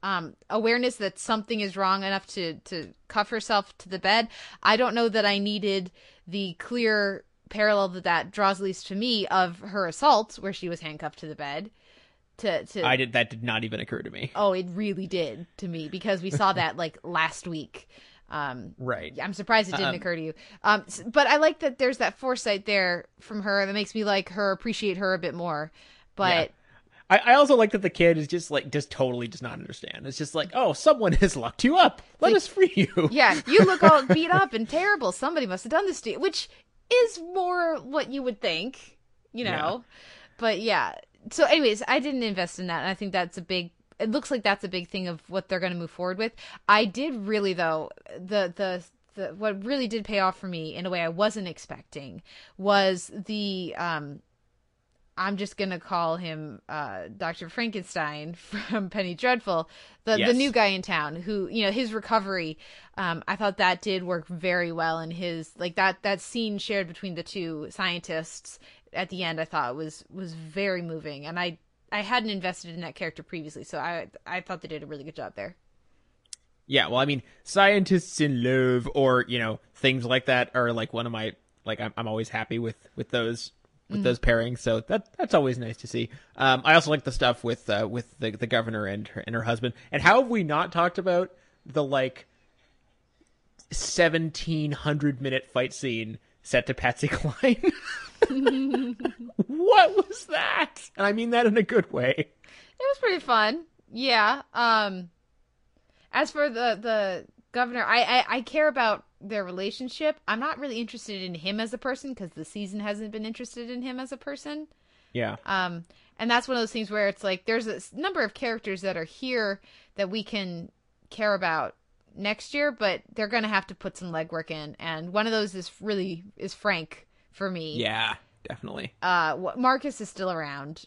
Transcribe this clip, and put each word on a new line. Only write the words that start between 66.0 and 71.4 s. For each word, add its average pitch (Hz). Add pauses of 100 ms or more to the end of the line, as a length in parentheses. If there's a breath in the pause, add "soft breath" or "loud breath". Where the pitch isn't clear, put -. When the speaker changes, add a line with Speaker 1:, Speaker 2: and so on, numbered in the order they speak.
Speaker 1:
that 196
scene 214
shared 196
between 175
the 165
two 165
scientists 175 (340 soft breath)
at 185
the 185
end, 160
I 160
thought 135
was, 156
was 175
very 175
moving, 151
and 165
I, 175 (340)